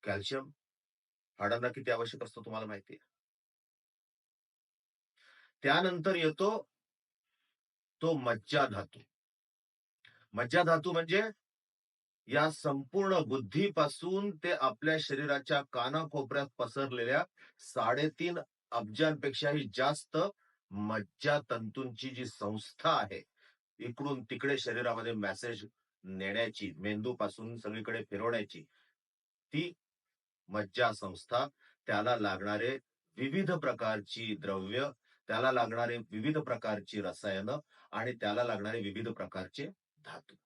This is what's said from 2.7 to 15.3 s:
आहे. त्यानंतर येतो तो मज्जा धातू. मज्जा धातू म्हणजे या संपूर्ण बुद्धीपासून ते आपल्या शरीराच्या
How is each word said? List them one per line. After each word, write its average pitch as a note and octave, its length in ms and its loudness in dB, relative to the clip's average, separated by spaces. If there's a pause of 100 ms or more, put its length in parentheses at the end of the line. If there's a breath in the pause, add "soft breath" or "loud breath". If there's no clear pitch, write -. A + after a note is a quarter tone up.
आहे. - 140 -20 (2500 soft breath)
त्यानंतर F3+ 520 4
येतो F3+ 540 2 (1300)
तो E3 160 4
मज्जा B2 480 2
धातू. - 340 -6 (1300 soft breath)
मज्जा B2+ 300 4
धातू E3 300 4
म्हणजे E3 300 4 (1040)
या D3 240 4
संपूर्ण D#3+ 760 2
बुद्धीपासून D#3+ 1080 2
ते F3 160 0
आपल्या - 480 2
शरीराच्या C#3+ 600 0 (100)